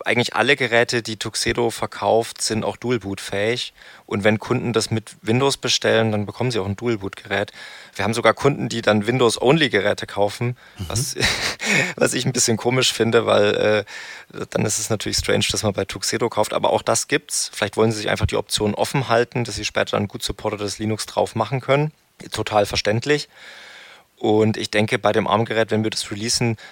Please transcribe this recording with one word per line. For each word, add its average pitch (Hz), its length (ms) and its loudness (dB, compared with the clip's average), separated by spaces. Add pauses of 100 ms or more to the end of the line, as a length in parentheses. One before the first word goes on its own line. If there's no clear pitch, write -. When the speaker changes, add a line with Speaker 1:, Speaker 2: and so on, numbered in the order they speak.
Speaker 1:
eigentlich 113 280 0
alle 127 220 4
Geräte, 117 460 2
die 110 160 -6
Tuxedo 117 500 -2
verkauft, 110 720 0
sind 110 240 -2
auch 101 140 -4
Dual-Boot-fähig. 110 960 -4 (320)
Und 104 180 -2
wenn 107 140 4
Kunden 120 340 -2
das 110 180 2
mit - 300 -6
Windows 131 380 2
bestellen, 110 540 2
dann 104 120 -2
bekommen 117 260 -4
sie 110 100 -2
auch 92 60 -2
ein 98 100 -4
Dual-Boot-Gerät. 101 760 -4 (420)
Wir 98 120 -2
haben 113 80 0
sogar 110 180 4
Kunden, 135 380 0
die 117 100 -4
dann 107 260 4
Windows-Only-Geräte 117 1000 2
kaufen, 110 500 -2 (220)
Speaker 2:
Mhm. 101 100 -8
Speaker 1:
was, 110 260 -4 (420)
<laughs> 180 400 0
was - 180 2
ich 127 100 -2
ein 131 80 0
bisschen 117 240 0
komisch 123 380 0
finde, 113 320 2
weil, 104 280 4
äh, - 960 -4
dann - 160 -2
ist 107 140 -2
es - 100 -6
natürlich 104 300 -2
strange, 104 320 0
dass 101 120 -2
man 104 120 0
bei 98 100 -2
Tuxedo - 460 -2
kauft. - 240 0
Aber - 160 2
auch 113 100 2
das - 260 0
gibt's. - 460 -2
Vielleicht - 240 -4
wollen 110 160 4
sie 107 60 -4
sich 107 100 -6
einfach 101 180 0
die 110 100 0
Option 104 380 0
offen 123 360 0
halten, 120 340 2
dass 101 120 -8
sie 104 100 -4
später 107 320 -2
ein 104 100 0
gut - 140 -12
supportetes 104 560 -6
Linux 107 260 -2
drauf - 300 -2
machen 113 260 -2
können. 147 320 2 (400)
Total 107 320 2
verständlich. 120 640 0 (880)
Und 110 400 4
ich 107 120 -6
denke, 107 280 0
bei 107 140 2
dem 110 140 2
arm-Gerät, 110 440 2
wenn 110 120 2
wir 110 60 0
das - 220 -6
releasen, 110 480 -2 (140)